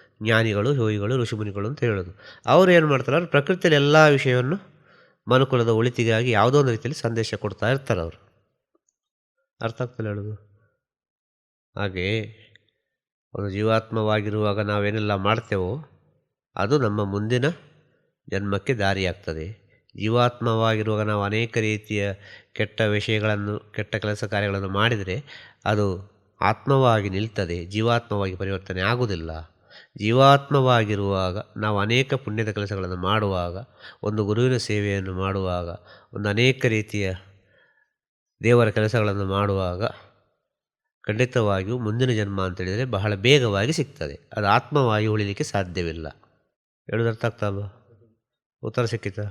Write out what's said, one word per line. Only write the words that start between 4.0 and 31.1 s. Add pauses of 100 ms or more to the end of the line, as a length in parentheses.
ವಿಷಯವನ್ನು (720)
ಮನುಕುಲದ
ಒಳಿತಿಗಾಗಿ
ಯಾವುದೋ
ಒಂದು
ರೀತಿಯಲ್ಲಿ
ಸಂದೇಶ
ಕೊಡ್ತಾ
ಇರ್ತಾರೆ
ಅವರು. (1120)
ಅರ್ಥ
ಆಗ್ತದೆ
ಹೇಳೋದು? (1400)
ಹಾಗೆ (960)
ಒಂದು
ಜೀವಾತ್ಮವಾಗಿರುವಾಗ
ನಾವೇನೆಲ್ಲ
ಮಾಡ್ತೇವೋ (680)
ಅದು
ನಮ್ಮ
ಮುಂದಿನ (800)
ಜನ್ಮಕ್ಕೆ
ದಾರಿಯಾಗ್ತದೆ. (340)
ಜೀವಾತ್ಮವಾಗಿರುವಾಗ
ನಾವು
ಅನೇಕ
ರೀತಿಯ (400)
ಕೆಟ್ಟ
ವಿಷಯಗಳನ್ನು,
ಕೆಟ್ಟ
ಕೆಲಸ
ಕಾರ್ಯಗಳನ್ನು
ಮಾಡಿದರೆ (420)
ಅದು (300)
ಆತ್ಮವಾಗಿ
ನಿಲ್ತದೆ,
ಜೀವಾತ್ಮವಾಗಿ
ಪರಿವರ್ತನೆ
ಆಗುವುದಿಲ್ಲ. (560)
ಜೀವಾತ್ಮವಾಗಿರುವಾಗ (200)